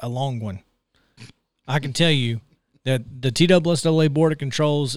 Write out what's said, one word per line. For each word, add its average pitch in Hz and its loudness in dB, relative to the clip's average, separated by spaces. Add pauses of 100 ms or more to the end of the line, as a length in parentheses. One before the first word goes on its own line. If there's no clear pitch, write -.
a 123 -8
long 127 -4
one. 104 -8 (1040)
I 139 -2
can 135 -8
tell 165 2
you 117 0 (440)
that 127 -4
the 127 0
T 170 4
W 170 4
S 151 -2
A 165 2
A 160 4
Board 156 2
of 151 -4
Controls, 147 -2